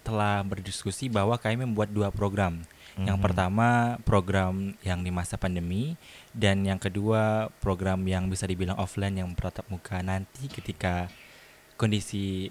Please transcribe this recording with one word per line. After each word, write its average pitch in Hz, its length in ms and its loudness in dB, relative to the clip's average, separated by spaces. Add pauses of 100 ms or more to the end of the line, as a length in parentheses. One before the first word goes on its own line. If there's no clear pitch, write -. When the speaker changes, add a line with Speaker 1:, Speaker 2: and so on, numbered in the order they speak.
Speaker 1:
telah 104 400 0
berdiskusi 98 680 -6
bahwa 110 280 2
kami 120 280 -2
membuat 107 240 0
dua 104 200 2
program. 95 560 0 (340)
Yang 98 180 2
Speaker 2:
Mhm. 101 80 2
Speaker 1:
pertama 98 440 4 (340)
program 95 500 2 (300)
yang 90 180 -2
di 90 80 -2
masa 87 280 -2
pandemi 92 580 -2 (380)
dan 98 320 2
yang 95 120 2
kedua 107 720 2 (140)
program 95 420 0
yang 92 240 0
bisa 95 180 -2
dibilang 92 300 0
offline 98 400 -2
yang 92 160 -2
bertatap - 380 -6
muka 92 320 -6
nanti 95 500 -4
ketika 90 560 -4 (680)
kondisi 98 760 -2